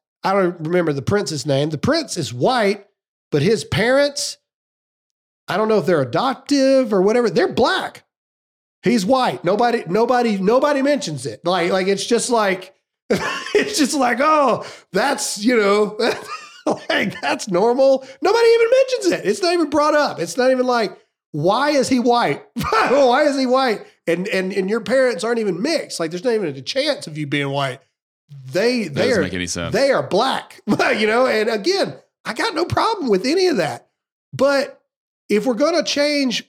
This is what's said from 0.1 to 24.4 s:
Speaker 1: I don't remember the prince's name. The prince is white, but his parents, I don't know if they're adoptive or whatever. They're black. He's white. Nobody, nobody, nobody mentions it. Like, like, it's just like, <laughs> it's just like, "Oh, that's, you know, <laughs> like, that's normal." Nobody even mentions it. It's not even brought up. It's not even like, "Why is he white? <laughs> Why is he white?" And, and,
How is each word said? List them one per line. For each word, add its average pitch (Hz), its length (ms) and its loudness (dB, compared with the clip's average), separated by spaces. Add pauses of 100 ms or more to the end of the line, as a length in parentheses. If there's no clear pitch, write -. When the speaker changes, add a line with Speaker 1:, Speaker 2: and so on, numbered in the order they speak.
Speaker 1:
I 190 100 0
don't 180 260 0
remember 165 320 0
the 139 100 -4
prince's 160 440 -2
name. 147 240 0
The 156 80 -6
prince 285 400 -2
is 120 160 -6
white, 208 520 0 (460)
but 147 100 2
his 190 220 0
parents, 269 720 -2 (1120)
I 165 80 -4
don't 214 140 0
know 220 80 4
if 180 80 0
they're 165 160 2
adoptive 262 920 2
or 196 100 2
whatever. 220 280 2
They're 233 220 2
black. 294 520 -2 (800)
He's 214 220 2
white. 240 380 0
Nobody, 214 440 0
nobody, 233 500 2
nobody 269 440 2
mentions 190 440 -2
it. 113 200 -10
Like, 175 260 0
like, 190 160 0
it's 196 180 -2
just 226 240 0
like, 202 440 0 (180)
<laughs> - 180 -20
it's - 680 -2
just 262 160 0
like, 247 260 0
"Oh, 285 460 2 (260)
that's, 220 520 -2
you 247 120 4
know, 208 400 2 (720)
<laughs> - 240 -4
like, 269 320 -2
that's - 260 -4
normal." 247 560 2 (180)
Nobody 440 260 4
even 453 240 6
mentions 508 420 2
it. 160 160 -4
It's 214 140 -2
not 349 100 2
even 330 160 0
brought 302 240 2
up. 277 260 0
It's 170 180 -6
not 254 120 2
even 254 160 2
like, 233 320 -2 (340)
"Why 202 380 0
is 277 180 2
he 254 120 2
white? 233 500 0
<laughs> - 220 -6
Why 285 560 4
is 277 100 0
he 262 80 0
white?" 247 400 0 (220)
And, 175 200 -2
and, 190 260 -2